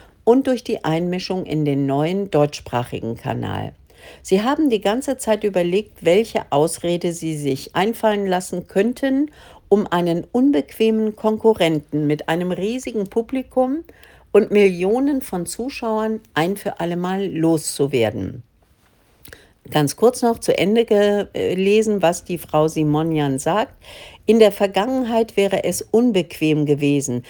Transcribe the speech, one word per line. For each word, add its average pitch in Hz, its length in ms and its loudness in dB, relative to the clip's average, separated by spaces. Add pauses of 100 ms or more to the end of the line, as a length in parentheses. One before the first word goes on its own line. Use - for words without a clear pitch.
(240)
und 254 220 4
durch 254 180 -2
die - 220 -6
Einmischung 180 580 -2
in 151 220 -2
den 139 180 0
neuen 160 460 -2
deutschsprachigen 120 880 -2
Kanal. 113 560 -6 (460)
Sie 190 220 0
haben 294 260 2
die 214 140 0
ganze 254 340 -2
Zeit 214 280 -2
überlegt, 190 600 -2
welche 202 460 2
Ausrede 170 640 0
Sie 160 240 -6
sich 139 360 -6
einfallen 208 520 0
lassen 180 420 -4
könnten, 269 640 0 (400)
um 202 160 4
einen 175 440 0
unbequemen 220 840 0
Konkurrenten 175 880 0
mit 151 220 -2
einem 175 220 -2
riesigen 214 580 -4
Publikum 254 720 -2 (520)
und 202 200 4
Millionen 208 720 2
von 175 240 -6
Zuschauern 220 720 -4 (140)
ein 180 240 -2
für - 220 -8
allemal 180 460 -4
loszuwerden. 139 1160 -2 (1300)
Ganz 147 260 0
kurz 247 240 2
noch 233 180 0
zu - 200 0
Ende 220 260 2
gelesen, 202 1200 0
was 170 220 0
die 180 120 -6
Frau 156 320 0
Simonyan 151 720 0
sagt. 202 340 -2 (540)
„In 220 120 6
der 214 140 8
Vergangenheit 226 840 -2
wäre 196 260 0
es 175 160 -2
unbequem 160 840 0
gewesen. 143 640 0